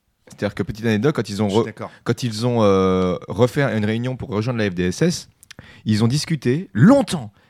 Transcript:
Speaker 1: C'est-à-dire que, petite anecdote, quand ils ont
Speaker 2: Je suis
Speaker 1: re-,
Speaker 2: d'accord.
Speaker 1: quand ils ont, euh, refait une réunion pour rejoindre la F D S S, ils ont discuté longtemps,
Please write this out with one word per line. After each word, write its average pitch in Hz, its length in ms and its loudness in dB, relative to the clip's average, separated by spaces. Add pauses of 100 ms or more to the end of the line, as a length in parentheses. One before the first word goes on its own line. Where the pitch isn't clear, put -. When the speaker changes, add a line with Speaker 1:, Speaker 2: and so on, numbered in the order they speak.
(280)
Speaker 1:
C'est-à-dire - 260 -6
que, - 80 -4
petite 107 240 -8
anecdote, 110 280 0
quand 110 140 -4
ils 104 140 -4
ont 104 60 0
Speaker 2:
Je 95 60 -2
suis 113 80 4
Speaker 1:
re-, - 40 -6
Speaker 2:
d'accord. 110 240 -12 (140)
Speaker 1:
quand - 180 -2
ils 117 240 -4
ont, 120 160 0
euh, 95 540 2 (120)
refait 123 340 0
une 110 220 -2
réunion 120 320 -4
pour 104 140 -12
rejoindre 113 300 -4
la 101 100 0
F 90 40 -6
D 90 100 -2
S 90 180 -4
S, - 260 -2 (560)
ils 107 200 0
ont 117 40 4
discuté 143 640 -2
longtemps, 175 600 4 (180)